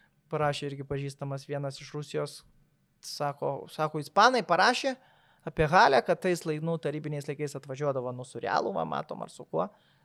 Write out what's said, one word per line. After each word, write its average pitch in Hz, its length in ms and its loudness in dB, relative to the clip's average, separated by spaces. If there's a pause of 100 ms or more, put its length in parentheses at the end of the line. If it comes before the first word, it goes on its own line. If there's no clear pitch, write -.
(300)
Parašė 147 380 0
irgi 139 180 -8
pažįstamas 139 600 -6
vienas 139 340 -4
iš 143 100 -16
Rusijos, 147 500 -6 (600)
sako, 143 680 -4
sako, 156 300 -4
ispanai 226 440 4
parašė 233 540 2 (500)
apie 160 200 0
halę, 165 380 8
kad 170 160 2
tais 180 240 0
lai-, 156 160 -2
nu, 165 160 -2
tarybiniais 151 500 -6
laikais 143 300 -6
atvažiuodavo, 131 560 -4
nu, 127 160 -12
su 123 100 -12
Realu, 107 380 0
va, - 80 0
matom, - 400 -6
ar - 80 -12
su - 100 -16
kuo. 160 220 -2 (400)